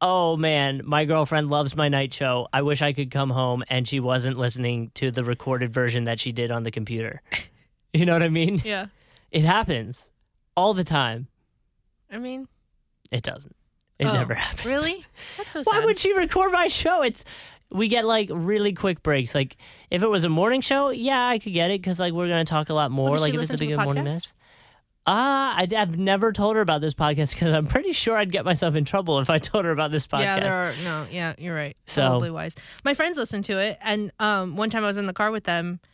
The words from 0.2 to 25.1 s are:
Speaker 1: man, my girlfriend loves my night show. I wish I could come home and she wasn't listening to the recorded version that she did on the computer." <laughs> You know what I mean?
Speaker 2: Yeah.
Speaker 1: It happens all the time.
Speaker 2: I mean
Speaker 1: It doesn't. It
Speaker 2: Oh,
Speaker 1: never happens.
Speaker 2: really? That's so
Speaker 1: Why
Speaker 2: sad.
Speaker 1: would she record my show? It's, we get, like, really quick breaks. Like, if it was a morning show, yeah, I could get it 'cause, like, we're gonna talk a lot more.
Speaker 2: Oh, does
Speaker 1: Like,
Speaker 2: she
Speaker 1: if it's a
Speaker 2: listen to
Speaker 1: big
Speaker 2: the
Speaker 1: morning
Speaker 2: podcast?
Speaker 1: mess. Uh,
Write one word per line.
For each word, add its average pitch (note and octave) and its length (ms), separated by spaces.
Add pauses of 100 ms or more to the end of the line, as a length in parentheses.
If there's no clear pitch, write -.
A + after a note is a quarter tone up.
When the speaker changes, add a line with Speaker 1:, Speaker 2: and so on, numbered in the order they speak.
Speaker 1:
man, C#3+ 480
my D3+ 220
girlfriend D3+ 440
loves C#3+ 280
my D3+ 100
night C#3 260
show. B2 380
I C3+ 120
wish C#3+ 180
I D3 100
could C3+ 200
come C#3 180
home B2+ 400
and B2+ 180
she C#3 140
wasn't B2+ 360
listening A#2+ 580
to C3+ 140
the B2 140
recorded B2 500
version A#2+ 300
that A#2 160
she B2 140
did A#2 180
on A#2 120
the A2+ 80
computer." A2+ 500 (100)
<laughs> - 0 (600)
You E3 120
know F3 60
what E3 120
I E3+ 40
mean? E3 380
Speaker 2:
Yeah. G#3 220 (440)
Speaker 1:
It D#3 140
happens D#3+ 640 (480)
all G3 160
the F#3 100
time. C3 460 (840)
Speaker 2:
I G#3 60
mean B3+ 320 (600)
Speaker 1:
It A#2+ 140
doesn't. - 320 (440)
It C#3 80
Speaker 2:
Oh, A3 40
Speaker 1:
never - 220
happens. - 320
Speaker 2:
really? D#4 400 (320)
That's - 160
so D4+ 100
Speaker 1:
Why G#4+ 140
Speaker 2:
sad. A4 80
Speaker 1:
would G#4+ 120
she G4 140
record F#4 400
my F4 160
show? E4 360
It's, B3 200 (480)
we G#3+ 160
get, A3+ 160
like, A3 300
really G3+ 400
quick F3+ 280
breaks. C3+ 320
Like, C3+ 220 (340)
if F3+ 140
it A3 60
was F#3 160
a F3 40
morning G3+ 300
show, C#4 300
yeah, B3+ 360
I B3 140
could G#3 140
get E3+ 180
it G3+ 100
'cause, F3+ 200
like, F3 100
we're F3 160
gonna E3+ 160
talk D#3 240
a D#3+ 60
lot D3 180
more. C3+ 200
Speaker 2:
Oh, - 20
does D#3 80
Speaker 1:
Like, D3+ 100
Speaker 2:
she D3+ 60
Speaker 1:
if D#3+ 60
it's D#3 80
a - 20
Speaker 2:
listen D3+ 40 (120)
to - 20
Speaker 1:
big D3 80
Speaker 2:
the - 60
Speaker 1:
morning C#3 180
Speaker 2:
podcast? C#3 40
Speaker 1:
mess. D#3+ 260 (720)
Uh, C4 560